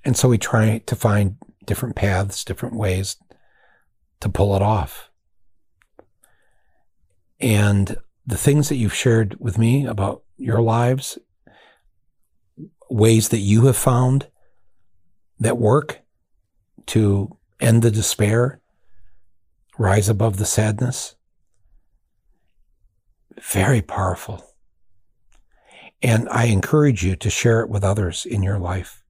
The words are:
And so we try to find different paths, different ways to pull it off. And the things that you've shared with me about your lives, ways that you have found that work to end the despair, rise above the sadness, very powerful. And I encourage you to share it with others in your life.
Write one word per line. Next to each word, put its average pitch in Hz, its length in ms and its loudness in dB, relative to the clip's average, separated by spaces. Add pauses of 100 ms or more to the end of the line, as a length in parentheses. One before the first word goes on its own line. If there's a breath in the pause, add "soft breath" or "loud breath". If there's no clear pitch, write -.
And 131 100 0
so - 140 2
we 117 80 4
try 110 420 0
to - 160 -6
find 101 420 0 (280)
different 110 300 -6
paths, 98 480 -2
different - 320 -10
ways 95 400 -4 (1040 soft breath)
to 107 100 -4
pull 98 260 0
it 95 60 0
off. 104 480 -4 (2250)
And 104 580 2 (280)
the - 120 -4
things 147 320 2
that 147 60 -2
you've 110 180 -2
shared 113 460 0
with 107 180 -4
me 123 280 2
about 98 380 -4 (140)
your 113 240 0
lives, 120 560 0 (1700 soft breath)
ways 110 400 4
that 113 100 0
you 107 260 4
have 131 120 4
found 127 500 2 (1120)
that 113 180 -2
work 123 440 0 (840)
to 101 500 0 (220)
end 117 220 4
the 113 100 2
despair, 110 680 -2 (1160)
rise 101 320 2
above 107 280 0
the 101 80 -2
sadness, 110 680 -2 (2250)
very 101 400 0
powerful. - 720 -8 (1500 loud breath)
And 113 280 2
I 117 160 0
encourage 113 580 2
you 92 120 0
to - 140 -4
share 113 320 2
it - 80 -6
with 98 140 -2
others 95 420 -2
in 101 180 -4
your 95 160 -2
life. 87 500 -8